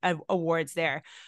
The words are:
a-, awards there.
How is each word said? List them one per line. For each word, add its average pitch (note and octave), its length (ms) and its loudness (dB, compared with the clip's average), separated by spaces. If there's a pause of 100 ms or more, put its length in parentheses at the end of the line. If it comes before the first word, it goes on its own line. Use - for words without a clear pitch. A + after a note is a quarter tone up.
a-, F3 100 4 (140)
awards E3 460 0
there. D#3 280 0 (260)